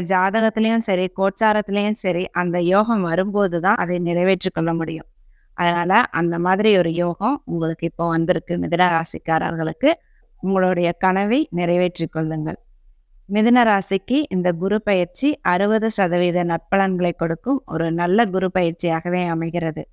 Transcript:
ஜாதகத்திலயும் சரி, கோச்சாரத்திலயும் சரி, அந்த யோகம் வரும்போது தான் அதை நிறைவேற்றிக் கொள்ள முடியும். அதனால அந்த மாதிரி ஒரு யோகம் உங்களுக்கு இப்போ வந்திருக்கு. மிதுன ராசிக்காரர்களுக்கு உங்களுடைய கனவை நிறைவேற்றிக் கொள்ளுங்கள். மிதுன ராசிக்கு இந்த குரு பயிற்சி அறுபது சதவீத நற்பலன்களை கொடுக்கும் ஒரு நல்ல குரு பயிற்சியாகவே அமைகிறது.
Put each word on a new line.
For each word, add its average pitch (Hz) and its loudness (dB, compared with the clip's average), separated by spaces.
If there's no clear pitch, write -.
ஜாதகத்திலயும் 220 0
சரி, 185 2
கோச்சாரத்திலயும் 208 0
சரி, 180 -2
அந்த 180 -2
யோகம் 202 2
வரும்போது 190 0
தான் 190 2
அதை 175 -2
நிறைவேற்றிக் 180 0
கொள்ள 165 0
முடியும். 160 -6
அதனால 175 2
அந்த 170 -2
மாதிரி 190 2
ஒரு 170 2
யோகம் 175 -2
உங்களுக்கு 165 -4
இப்போ 170 -4
வந்திருக்கு. 165 -2
மிதுன 175 2
ராசிக்காரர்களுக்கு 165 -2
உங்களுடைய 185 0
கனவை 202 0
நிறைவேற்றிக் 175 -2
கொள்ளுங்கள். 160 -4
மிதுன 226 4
ராசிக்கு 202 0
இந்த 180 0
குரு 190 -2
பயிற்சி 190 0
அறுபது 202 0
சதவீத 175 0
நற்பலன்களை 180 0
கொடுக்கும் 170 -2
ஒரு 165 -4
நல்ல 180 2
குரு 185 -2
பயிற்சியாகவே 175 -2
அமைகிறது. 165 -4